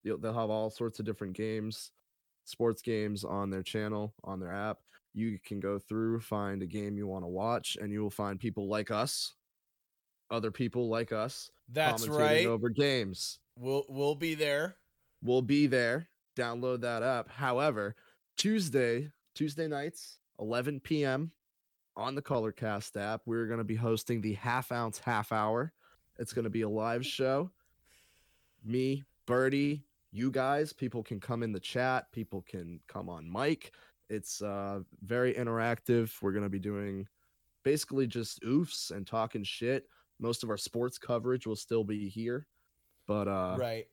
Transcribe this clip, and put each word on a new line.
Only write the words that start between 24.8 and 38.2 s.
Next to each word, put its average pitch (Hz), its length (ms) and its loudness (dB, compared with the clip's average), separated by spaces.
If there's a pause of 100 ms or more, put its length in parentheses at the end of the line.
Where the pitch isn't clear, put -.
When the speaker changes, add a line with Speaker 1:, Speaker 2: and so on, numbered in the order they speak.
Speaker 1:
Half 110 320 0
Hour. 113 400 2 (480)
It's 110 120 -6
gonna 113 180 0
be 113 100 0
a 110 80 2
live 117 360 0
show. 135 460 0 (1120)
Me, 131 380 0 (240)
Birdie, 139 560 4 (300)
you 120 180 0
guys, 139 420 2
people 123 300 -4
can 104 160 -6
come 117 240 -2
in 113 80 0
the 98 80 -2
chat. 127 540 0
People 98 300 -6
can 85 440 -10
come 92 220 -8
on 82 220 -10
mic. 135 420 -2 (360)
It's, - 320 -6
uh, 98 420 -4 (200)
very 120 320 2
interactive. 117 800 2 (100)
We're 98 100 2
gonna 101 160 0
be 98 120 -2
doing 101 480 -4 (560)
basically 135 420 2
just 113 360 -4